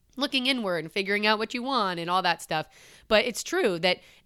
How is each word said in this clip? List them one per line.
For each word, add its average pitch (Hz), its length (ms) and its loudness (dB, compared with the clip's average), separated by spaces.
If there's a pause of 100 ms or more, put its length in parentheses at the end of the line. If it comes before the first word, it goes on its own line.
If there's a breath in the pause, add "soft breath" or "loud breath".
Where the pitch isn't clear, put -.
(180)
looking 262 300 -2
inward 196 360 0
and 160 80 -10
figuring 202 340 0
out 214 140 4
what 214 140 -6
you 240 100 -4
want 202 380 0
and 170 80 -6
all 185 120 2
that 175 200 0
stuff. 156 260 -4 (400 loud breath)
But 214 160 6
it's - 200 -4
true 247 360 0
that 180 200 2 (260 soft breath)